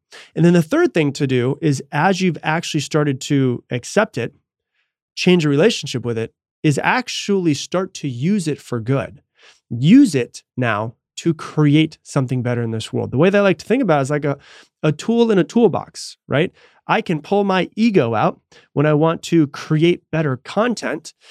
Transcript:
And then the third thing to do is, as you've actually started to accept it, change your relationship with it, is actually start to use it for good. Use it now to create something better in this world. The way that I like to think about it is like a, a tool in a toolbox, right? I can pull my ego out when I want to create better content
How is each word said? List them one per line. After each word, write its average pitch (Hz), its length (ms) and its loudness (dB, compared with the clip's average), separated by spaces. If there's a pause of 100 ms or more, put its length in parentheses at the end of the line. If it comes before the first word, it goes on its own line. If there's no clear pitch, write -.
(340)
And 160 100 0
then 175 100 6
the 170 100 4
third 320 320 0
thing 147 180 0
to 143 140 -2
do 127 340 -2
is, 147 300 -2
as 180 280 0
you've 180 220 0
actually 160 380 -4
started 147 420 -2
to 131 480 0
accept 196 480 -4
it, 117 160 -6 (800)
change 180 300 2
your 151 80 2
relationship 143 520 0
with 117 140 -6
it, 113 160 -8 (300)
is 147 180 2
actually 190 720 -2
start 180 400 -6
to - 140 -10
use 156 400 -2
it 143 120 -6
for 120 200 -8
good. 107 420 -4 (480)
Use 165 460 6
it - 260 -4 (160)
now 113 380 -2 (220)
to 165 180 -2
create 156 680 0
something 127 400 -4
better 120 220 -2
in 113 80 -6
this 110 200 -8
world. 107 200 -4
The 120 60 -4
way 170 120 4
that 202 80 2
I 202 40 4
like 190 180 2
to - 80 -18
think 262 160 0
about 160 160 2
it 139 40 0
is 131 60 -4
like 147 160 -2
a, 143 140 -2 (420)
a 156 100 2
tool 226 380 0
in 202 80 4
a 170 60 4
toolbox, - 760 0 (100)
right? 147 240 0 (360)
I 190 140 2
can 156 200 -2
pull 202 220 0
my 190 320 0
ego 180 400 2
out 143 240 -2 (340)
when 147 120 0
I 151 80 2
want 160 300 0
to 160 240 2
create 160 640 -2
better 151 260 -2
content 180 760 -4 (180)